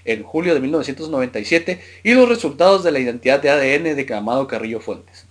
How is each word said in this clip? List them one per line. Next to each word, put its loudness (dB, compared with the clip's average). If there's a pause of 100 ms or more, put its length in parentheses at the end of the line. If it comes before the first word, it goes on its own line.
en -4
julio -2
de 2
mil -4
novecientos -4
noventa -4
y -8
siete -2 (220)
y 2
los 6
resultados 2
de 2
la 0
identidad 0
de 2
A 4
D 2
N -2
de -6
Amado -2
Carrillo -6
Fuentes. -14